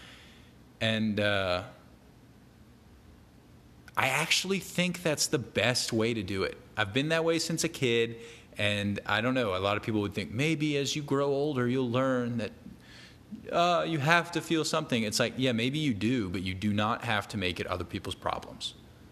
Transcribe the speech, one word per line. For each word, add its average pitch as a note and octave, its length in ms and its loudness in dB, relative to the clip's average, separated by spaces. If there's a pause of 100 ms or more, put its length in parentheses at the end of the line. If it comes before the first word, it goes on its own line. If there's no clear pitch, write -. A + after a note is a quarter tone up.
(800)
And, A2 380 2
uh, G2 440 2 (2250)
I - 120 2
actually D#3+ 520 0
think F3 440 -2
that's D3+ 240 2
the F3 120 2
best A#2 540 0
way A2+ 200 2
to A2 100 -2
do F#2+ 200 -2
it. - 140 -2 (180)
I've G2+ 180 0
been C#3 160 0
that E3 140 2
way E3 160 2
since D#3+ 240 -2
a D#3+ 60 0
kid, A#2 460 2 (420)
and G2+ 480 0
I G#2 160 2
don't B2+ 120 0
know, A#2 220 0
a F#2 40 -2
lot G2+ 180 2
of G#2 60 -6
people G#2+ 180 0
would G2+ 120 -2
think, G2+ 180 -6
"Maybe D3 460 0
as C#3 180 -2
you D3+ 60 -4
grow C#3 260 0
older, C#3 400 0
you'll B2+ 240 0
learn B2 460 0
that, G#2 140 -4 (1000)
uh, E3+ 360 2
you D#3+ 120 -2
have E3 320 4
to D#3+ 100 -2
feel D#3 240 2
something." C#3+ 380 0
It's G#2+ 160 0
like, A#2 180 2
yeah, B2+ 160 2
maybe B2+ 260 0
you D3 140 2
do, G#2+ 340 2
but F2+ 140 -2
you F#2+ 140 -2
do G#2 180 0
not G#2+ 320 0
have G#2+ 240 0
to - 80 -6
make F2+ 220 -2
it - 80 -4
other F#2 180 -4
people's F#2 300 -6
problems. - 580 -6 (380)